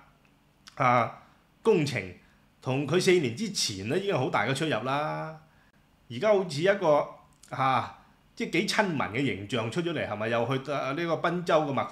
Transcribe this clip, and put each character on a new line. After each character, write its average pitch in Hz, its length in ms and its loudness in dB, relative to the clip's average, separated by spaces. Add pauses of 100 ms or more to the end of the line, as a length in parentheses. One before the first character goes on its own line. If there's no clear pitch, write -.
(760)
啊， 123 460 2 (400)
工 190 220 4
程 - 160 -4 (600)
同 135 240 -2
佢 170 140 2
四 185 120 4
年 135 220 2
之 202 160 -6
前 98 380 -4
呢 165 100 0
已 202 60 -6
經 196 120 0
好 139 140 0
大 110 160 0
嘅 135 80 0
出 156 120 -4
入 151 40 -2 (140)
啦。 156 520 -4 (720)
而 117 100 -10
家 202 100 0
好 196 200 4
似 143 140 -6
一 190 120 4
個， 151 340 2 (420)
啊， 131 480 0 (380)
即 233 100 -4
係 - 40 -8
幾 190 180 0
親 214 180 2
民 160 120 -2
嘅 107 260 -2
形 101 260 -2
象 117 180 0
出 175 140 -4
咗 170 100 -4
嚟， 107 160 -2
係 107 80 -4
咪？ 110 120 -2
又 117 180 2 (120)
去， 139 120 -8
啊， 139 220 -4
呢 - 20 -4
個 170 200 -2
賓 175 300 0
州 165 180 4
嘅 143 100 -2
麥 - 20 -2 (180)